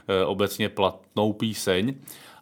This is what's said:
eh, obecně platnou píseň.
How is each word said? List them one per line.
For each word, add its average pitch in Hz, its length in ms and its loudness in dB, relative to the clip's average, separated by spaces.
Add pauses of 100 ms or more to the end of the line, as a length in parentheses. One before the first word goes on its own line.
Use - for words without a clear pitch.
eh, 95 180 2
obecně 101 440 -2
platnou 104 640 0
píseň. 107 600 0 (480)